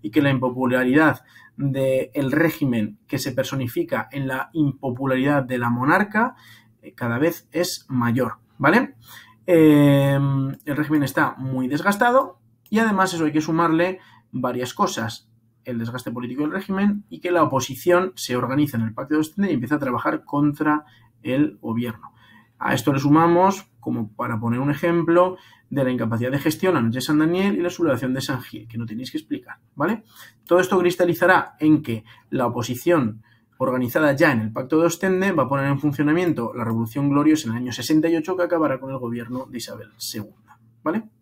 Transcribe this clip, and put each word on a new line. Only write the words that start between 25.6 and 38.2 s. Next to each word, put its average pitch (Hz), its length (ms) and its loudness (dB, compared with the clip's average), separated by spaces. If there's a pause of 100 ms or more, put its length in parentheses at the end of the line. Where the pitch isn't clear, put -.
de 139 140 -2
la 127 80 0
incapacidad 117 380 -2
de 139 100 -2
gestión 170 340 0
la 135 80 2
Noche 113 140 0
de 131 60 -4
San 151 180 0
Daniel 180 360 2
y 180 60 -2
la 175 80 -2
sublevación 135 440 -2
de 135 60 -4
San 135 220 -6
Gil, - 260 -16
que 113 100 -12
no 117 80 -6
tenéis 117 260 -12
que 156 60 -8
explicar, - 420 -10 (160)
¿vale? 180 280 -2 (420)
Todo 175 140 4
esto 185 180 2
cristalizará 175 840 2
en 156 220 4
que 113 220 -6 (260)
la 127 180 -2
oposición 120 760 -2 (340)
organizada 127 560 0
ya 147 200 4
en 113 80 0
el 110 100 -4
Pacto 135 280 0
de 170 80 4
Ostende 190 440 0
va 151 120 0
a 127 40 -2
poner 139 200 -2
en 143 120 0
funcionamiento 151 720 0
la 123 120 -6
Revolución 139 440 -2
Gloriosa 147 380 2
en 113 80 -4
el 123 60 -4
año 123 100 -6
sesenta 156 380 0
y 165 80 2
ocho, 180 180 -2